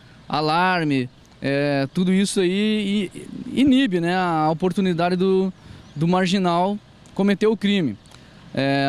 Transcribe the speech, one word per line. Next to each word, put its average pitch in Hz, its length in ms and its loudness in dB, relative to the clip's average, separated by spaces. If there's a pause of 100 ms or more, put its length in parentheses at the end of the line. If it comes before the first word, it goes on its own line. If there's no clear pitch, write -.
(280)
alarme, 156 800 0 (320)
é, 139 520 0
tudo 185 200 0
isso 196 260 0
aí 202 760 0
i-, - 480 -6
inibe, 254 380 4
né, 170 160 0
a 165 340 0
oportunidade 175 640 0
do, 190 360 0 (440)
do 156 120 0
marginal 185 720 0 (360)
cometer 202 340 0
o 226 100 2
crime. 190 400 -2 (560)
É, 139 360 0